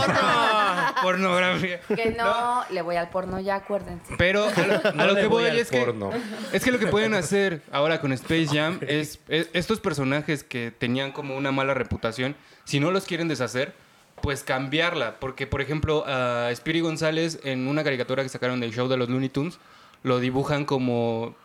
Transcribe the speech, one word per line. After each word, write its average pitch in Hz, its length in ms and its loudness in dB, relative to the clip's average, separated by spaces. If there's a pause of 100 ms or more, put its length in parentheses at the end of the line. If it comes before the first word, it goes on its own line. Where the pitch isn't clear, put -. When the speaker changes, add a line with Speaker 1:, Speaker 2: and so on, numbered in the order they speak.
Speaker 1:
porno! - 100 2
<laughs> 220 840 2
¡Pornografía!". 180 800 2 (120)
Speaker 2:
Que 226 180 0
no, 233 140 -2
Speaker 1:
¿No? 240 460 2
Speaker 2:
le 185 100 -2
voy 170 140 -2
al 170 140 -2
porno 185 300 -4
ya, 196 160 -2
acuérdense. 185 600 -6
Speaker 1:
Pero 190 280 4
a 175 220 2
lo, 208 80 4
a 202 180 2
Speaker 3:
No 151 140 2
Speaker 1:
lo 202 60 6
Speaker 3:
le 202 80 4
Speaker 1:
que 214 60 4
Speaker 3:
voy 226 160 4
Speaker 1:
voy 233 80 2
Speaker 3:
al 233 80 2
Speaker 1:
es 233 100 0
que, 247 140 2
Speaker 3:
porno. 147 280 -2 (420)
Speaker 1:
es 190 100 0
que 262 80 4
lo 247 80 2
que 202 80 0
pueden 214 280 2
hacer 185 460 2 (100)
ahora 151 280 2
con 147 140 0
Space 160 340 0
Jam 151 300 0
Speaker 3:
<laughs> - 0 -
Ok. - 100 -8
Speaker 1:
es, 151 400 -2
es 160 260 0
estos 208 260 0
personajes 147 640 0
que 117 280 -6
tenían 131 400 -2
como 139 240 -8
una 139 160 -2
mala 135 220 2
reputación, 127 640 -4 (280)
si 143 160 0
no 151 120 2
los 190 140 0
quieren 170 220 -2
deshacer, 127 460 -2 (480)
pues 139 220 -2
cambiarla. 143 760 0
Porque, 131 280 -6
por 139 140 -2
ejemplo, 151 460 0
a 123 480 0
Speedy 160 260 -2
González 160 640 0
en 131 240 -2
una 147 160 0
caricatura 131 400 0
que 131 60 -6
sacaron 123 300 -2
del 117 140 -4
show 123 140 0
de 131 100 2
los 120 120 0
Looney 131 200 0
Tunes, 139 300 -4 (440)
lo 127 160 2
dibujan 139 460 0
como 117 800 0